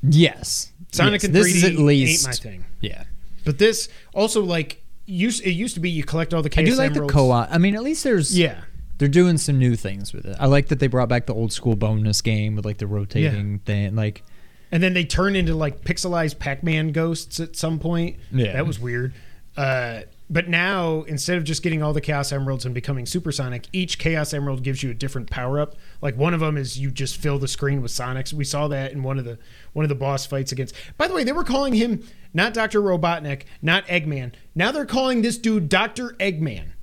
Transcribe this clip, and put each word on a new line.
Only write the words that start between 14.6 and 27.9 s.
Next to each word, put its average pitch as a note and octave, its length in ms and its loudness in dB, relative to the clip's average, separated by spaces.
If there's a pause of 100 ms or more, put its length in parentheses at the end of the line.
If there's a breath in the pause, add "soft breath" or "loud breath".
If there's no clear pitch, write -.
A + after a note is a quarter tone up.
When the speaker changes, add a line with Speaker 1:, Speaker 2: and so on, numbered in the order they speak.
Speaker 2:
And E3 80 4
then F#3 120 2
they F3+ 100 2
turn F#3+ 320 2
into, E3 180 2
like, D3+ 300 -2
pixelized E3+ 560 -2
Pac-Man D#3 540 0
ghosts D#3+ 480 -2
at D#3+ 160 -8
some D#3+ 220 -2
point. E3+ 380 -2 (140)
Speaker 1:
Yeah. A2+ 220 2
Speaker 2:
That C#3 120 0
was A2 140 -4
weird. B2 340 -4 (440 soft breath)
Uh, B2 440 -2 (280)
but F3 180 0
now, F3 640 0
instead D#3 280 -2
of E3 60 -2
just D#3 180 -4
getting D#3+ 220 0
all D3+ 80 0
the D3 80 0
Chaos C#3+ 320 -2
Emeralds C3+ 320 -2
and B2+ 100 -4
becoming B2 320 -4
Supersonic, C#3 680 -4
each F#3 240 -2
Chaos D#3 360 0
Emerald C#3 300 -2
gives C3+ 180 -2
you C3+ 80 -2
a A#2 40 -4
different B2 360 -4
power-up. C#3+ 460 -2 (260 soft breath)
Like, C3+ 140 -2
one D#3 180 2
of E3 60 0
them D#3 160 0
is C3 240 -4
you C3+ 100 -2
just C3 280 -4
fill C#3+ 200 0
the C3 120 -2
screen C#3 320 0
with A#2 100 -2